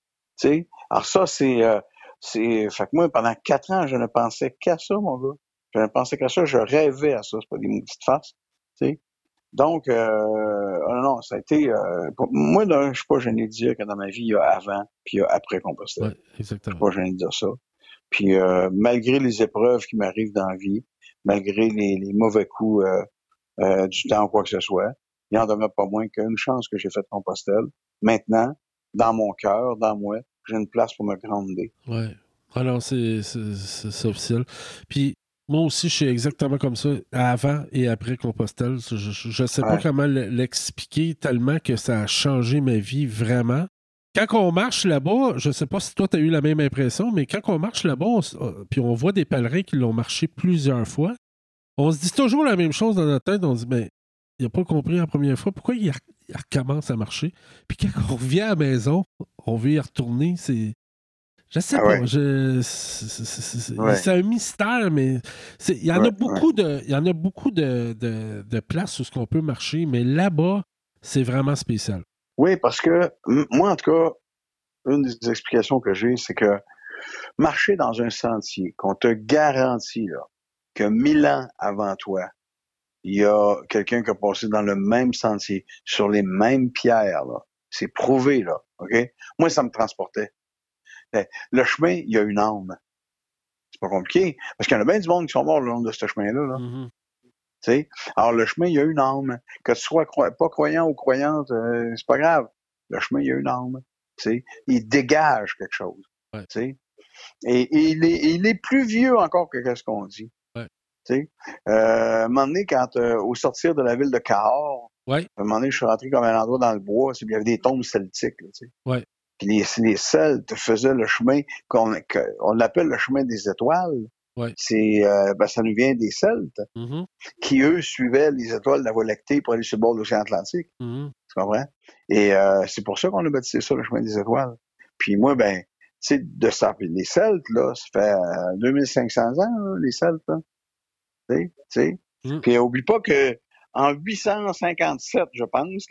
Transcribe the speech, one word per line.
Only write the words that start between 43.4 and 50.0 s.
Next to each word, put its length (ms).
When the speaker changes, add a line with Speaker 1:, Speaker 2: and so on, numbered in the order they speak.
Speaker 2:
Quand 100
on 140
marche 340
là-bas, 500
je 140
sais 160
pas 140
si 140
toi 120
t'as 120
eu 120
la 100
même 200
impression, 500
mais 160
quand 220
on 100
marche 260
là-bas, 220
on 140
s-, 200
euh, 300
puis 100
on 140
voit 180
des 120
pèlerins 380
qui 140
l'ont 160
marché 360